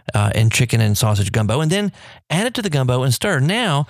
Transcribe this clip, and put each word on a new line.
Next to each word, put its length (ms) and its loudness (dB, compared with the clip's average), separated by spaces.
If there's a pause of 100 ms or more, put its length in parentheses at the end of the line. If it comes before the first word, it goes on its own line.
(120)
uh, 220 2
in 160 2
chicken 320 0
and 140 2
sausage 360 0
gumbo. 300 0
And 100 0
then 180 -2 (380)
add 180 -2
it 60 -4
to 80 -6
the 80 -4
gumbo 340 0
and 120 2
stir. 260 0
Now 500 0